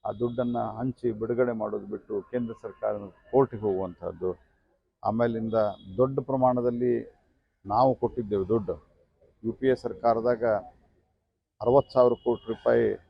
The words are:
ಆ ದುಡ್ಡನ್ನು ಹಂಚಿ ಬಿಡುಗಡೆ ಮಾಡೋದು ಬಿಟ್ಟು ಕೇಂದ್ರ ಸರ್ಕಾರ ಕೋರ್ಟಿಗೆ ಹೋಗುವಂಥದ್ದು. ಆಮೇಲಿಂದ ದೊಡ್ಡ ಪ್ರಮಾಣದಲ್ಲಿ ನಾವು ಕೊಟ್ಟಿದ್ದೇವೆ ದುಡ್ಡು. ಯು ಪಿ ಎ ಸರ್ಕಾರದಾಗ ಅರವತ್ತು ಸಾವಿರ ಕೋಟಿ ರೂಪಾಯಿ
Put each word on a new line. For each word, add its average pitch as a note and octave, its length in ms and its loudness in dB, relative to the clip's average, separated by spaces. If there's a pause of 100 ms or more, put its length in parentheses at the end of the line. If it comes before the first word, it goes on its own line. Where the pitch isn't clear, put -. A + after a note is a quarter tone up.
ಆ G#2+ 60 -6
ದುಡ್ಡನ್ನು A#2+ 640 -4
ಹಂಚಿ B2 340 -4
ಬಿಡುಗಡೆ A#2 400 0
ಮಾಡೋದು G#2+ 340 -4
ಬಿಟ್ಟು G2+ 360 -6
ಕೇಂದ್ರ A#2 400 -6
ಸರ್ಕಾರ G#2+ 360 -4 (340)
ಕೋರ್ಟಿಗೆ B2 300 2
ಹೋಗುವಂಥದ್ದು. F2+ 760 -4 (680)
ಆಮೇಲಿಂದ A2+ 500 0 (440)
ದೊಡ್ಡ C3+ 220 2
ಪ್ರಮಾಣದಲ್ಲಿ B2 960 0 (480)
ನಾವು A#2+ 300 2
ಕೊಟ್ಟಿದ್ದೇವೆ G#2 520 -2
ದುಡ್ಡು. F#2 400 -2 (580)
ಯು A2 80 -4
ಪಿ C3 140 -2
ಎ B2+ 80 4
ಸರ್ಕಾರದಾಗ A2+ 680 0 (1160)
ಅರವತ್ತು B2+ 320 4
ಸಾವಿರ B2 200 6
ಕೋಟಿ A#2 340 -2
ರೂಪಾಯಿ A2+ 460 2 (160)